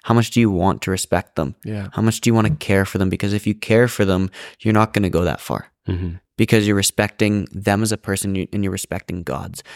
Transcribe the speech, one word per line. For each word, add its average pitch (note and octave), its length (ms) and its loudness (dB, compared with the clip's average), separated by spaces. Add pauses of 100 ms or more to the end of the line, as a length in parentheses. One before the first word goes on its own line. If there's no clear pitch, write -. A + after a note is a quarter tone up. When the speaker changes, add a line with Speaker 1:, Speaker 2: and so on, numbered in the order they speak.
Speaker 1:
how A2+ 100 0
much A#2 180 2
do A#2+ 80 2
you A2+ 120 6
want F2+ 320 0
to F#2+ 80 -2
respect - 440 -2
them? C#2+ 280 -4
Speaker 2:
Yeah. G#2 300 -8
Speaker 1:
How - 80 -2
much A2+ 200 2
do A#2+ 80 2
you A#2 40 6
wanna A2+ 220 2
care G2 300 2
for - 120 -4
them? F#2+ 120 2
Because G2 240 -2
if G#2 120 -2
you G#2 100 0
care A#2 320 4
for G#2+ 180 0
them, F#2+ 240 2 (300)
you're G#2+ 140 0
not A2 200 2
gonna G2+ 160 0
go E2+ 140 0
that E2 180 -2
far - 300 -8 (160)
Speaker 2:
Mm-hmm. F2+ 280 -4 (200)
Speaker 1:
because A2 300 2
you're G#2 100 4
respecting G#2 760 0
them G2+ 320 0
as G#2+ 80 0
a G#2 60 -2
person, G2 360 -4
you, F#2 180 -4
and G2+ 120 -2
you're G2 100 -2
respecting F#2 480 -8
God's - 400 -8 (140)